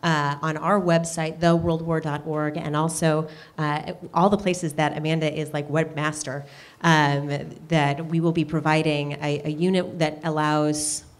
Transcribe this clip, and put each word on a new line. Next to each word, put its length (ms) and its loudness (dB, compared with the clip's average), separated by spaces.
uh, 380 0
on 140 -2
our 240 2
website, 580 0
the 160 4
world 280 0
war 180 0
dot 260 -4
org, 300 -2
and 180 -4
also, 540 0
uh, 360 -2
all 160 4
the 80 4
places 380 -2
that 220 0
Amanda 360 0
is, 200 -6
like, 160 -4
webmaster, 760 -2
um, 480 4
that 380 2
we 140 0
will 120 2
be 120 0
providing 680 0
a, 220 -2
a 60 -2
unit 500 0
that 240 0
allows 800 0